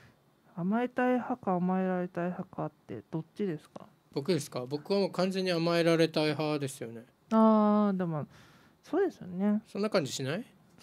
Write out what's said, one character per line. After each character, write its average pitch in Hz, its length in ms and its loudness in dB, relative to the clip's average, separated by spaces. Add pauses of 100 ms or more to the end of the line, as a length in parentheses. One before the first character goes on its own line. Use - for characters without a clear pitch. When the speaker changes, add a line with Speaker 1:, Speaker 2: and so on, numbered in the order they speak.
(560)
Speaker 1:
甘 202 280 0
え 247 60 -4
た 247 200 0
い 247 40 4
派 254 240 -2
か - 180 -2
甘 180 260 0
え 185 60 0
ら 185 120 0
れ 180 80 -4
た 175 140 -8
い 175 40 -2
派 180 300 -8
か - 120 -6
っ - 40 -10 (160)
て 113 220 -10
ど 160 120 -4
っ - 20 -8 (100)
ち 208 140 -4
で 156 100 -4
す - 140 -16
か？ - 160 -16 (260)
Speaker 2:
僕 143 180 -2
で 160 80 2
す - 120 -10
か？ 127 160 -8
僕 147 260 -4
は 202 60 2
も 190 80 2
う - 40 -4
完 190 200 0
全 185 120 -2
に 185 80 0
甘 170 280 2
え 170 40 4
ら 165 140 6
れ 165 100 6
た 160 140 0
い 151 40 2
派 151 340 0
で 139 80 -4
す - 140 -10
よ 117 100 -10
ね。 117 140 -14 (260)
Speaker 1:
あ 214 600 6
ー、 190 60 0
で 180 80 0
も、 156 220 -4 (560)
そ 339 180 -2
う - 20 4
で 349 60 0
す - 80 -16
よ 175 80 -14
ね。 202 400 0
Speaker 2:
そ - 140 -10
ん - 20 -2
な 214 80 -2
感 185 160 2
じ 123 60 -6
し - 120 -6
な 135 120 -2
い？ 240 100 -8 (380)